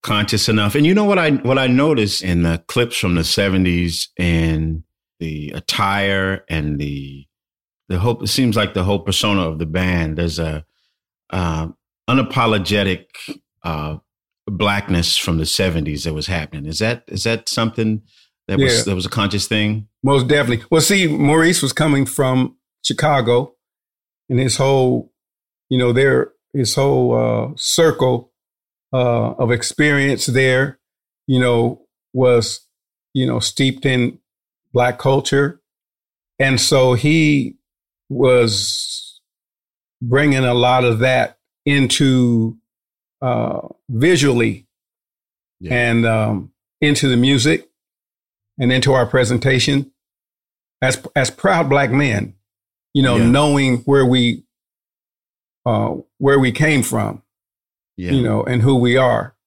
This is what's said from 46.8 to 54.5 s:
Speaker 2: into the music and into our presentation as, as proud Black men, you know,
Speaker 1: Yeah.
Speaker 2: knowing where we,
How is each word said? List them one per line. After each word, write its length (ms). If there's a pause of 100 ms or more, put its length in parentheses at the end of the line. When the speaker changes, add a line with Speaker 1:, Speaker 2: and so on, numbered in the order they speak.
Speaker 2:
into 280
the 80
music 520 (880)
and 120
into 220
our 120
presentation 840 (880)
as, 200 (140)
as 140
proud 400
Black 220
men, 440 (580)
you 100
know, 140
Speaker 1:
Yeah. 120
Speaker 2:
knowing 500
where 260
we, 400 (1200)